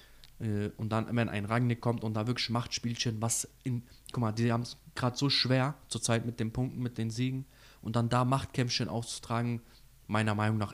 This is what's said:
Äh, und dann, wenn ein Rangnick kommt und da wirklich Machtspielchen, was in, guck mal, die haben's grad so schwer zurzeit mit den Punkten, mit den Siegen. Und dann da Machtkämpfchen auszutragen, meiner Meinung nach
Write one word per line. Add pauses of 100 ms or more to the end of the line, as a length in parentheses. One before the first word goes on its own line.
(400)
Äh,
und
dann,
wenn
ein
Rangnick
kommt
und
da
wirklich
Machtspielchen,
was (160)
in, (280)
guck
mal,
die
haben's (180)
grad
so
schwer (120)
zurzeit
mit
den
Punkten,
mit
den
Siegen. (380)
Und
dann
da
Machtkämpfchen
auszutragen, (460)
meiner
Meinung
nach